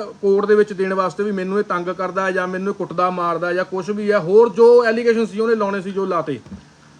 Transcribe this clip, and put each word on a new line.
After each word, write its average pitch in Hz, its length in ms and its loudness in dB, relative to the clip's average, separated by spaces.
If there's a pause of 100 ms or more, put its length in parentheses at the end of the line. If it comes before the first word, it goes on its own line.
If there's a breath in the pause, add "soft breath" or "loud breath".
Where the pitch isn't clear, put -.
(220)
ਕੋਰਟ 202 240 2
ਦੇ 208 100 4
ਵਿੱਚ 208 180 2
ਦੇਣ 190 200 -2
ਵਾਸਤੇ 190 300 -2
ਵੀ 214 80 -4
ਮੈਨੂੰ 190 280 -4
ਇਹ 208 40 0
ਤੰਗ 180 240 -6
ਕਰਦਾ 185 440 -4
ਜਾਂ 185 160 -2
ਮੈਨੂੰ 185 260 -4
ਇਹ - 40 -12
ਕੁੱਟਦਾ 180 320 -2
ਮਾਰਦਾ 175 440 -4
ਜਾਂ 180 120 -2
ਕੁਛ 185 240 -8
ਵੀ 208 220 -2
ਹੈ, 208 80 4
ਹੋਰ 202 300 6
ਜੋ 233 360 6
ਐਲੀਗੇਸ਼ਨ 226 400 0
ਸੀ 196 140 -8
ਉਹਨੇ 226 160 0
ਲਾਉਣੇ 202 260 -2
ਸੀ, 190 100 -10
ਜੋ 196 140 -4
ਲਾਤੇ 160 340 -4 (600 loud breath)